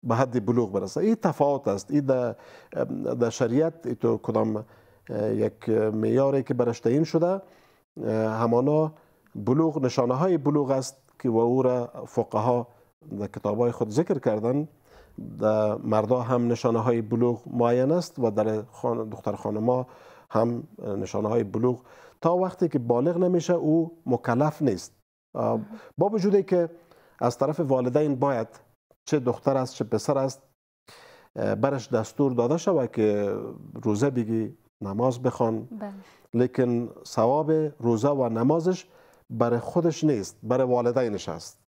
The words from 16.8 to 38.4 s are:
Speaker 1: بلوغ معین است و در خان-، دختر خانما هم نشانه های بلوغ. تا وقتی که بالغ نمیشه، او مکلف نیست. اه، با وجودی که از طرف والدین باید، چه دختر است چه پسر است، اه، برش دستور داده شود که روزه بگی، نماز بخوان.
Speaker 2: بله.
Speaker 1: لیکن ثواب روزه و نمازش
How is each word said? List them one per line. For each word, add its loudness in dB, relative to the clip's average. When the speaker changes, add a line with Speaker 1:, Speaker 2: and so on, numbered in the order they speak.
Speaker 1:
بلوغ 0
معین 2
است -4
و 2
در 0
خان-، -6
دختر -6
خانما 0
هم 0
نشانه -4
های 0
بلوغ. -2
تا 2
وقتی 0
که 0
بالغ 2
نمیشه، 2
او 2
مکلف 0
نیست. -2
اه، -2
با 2
وجودی 2
که 2
از 0
طرف 0
والدین 2
باید، 0
چه 2
دختر 0
است -4
چه -4
پسر -2
است، -4
اه، 0
برش -2
دستور 0
داده 2
شود 0
که 0
روزه 2
بگی، -2
نماز -2
بخوان. 0
Speaker 2:
بله. -10
Speaker 1:
لیکن 0
ثواب 2
روزه 2
و 0
نمازش 0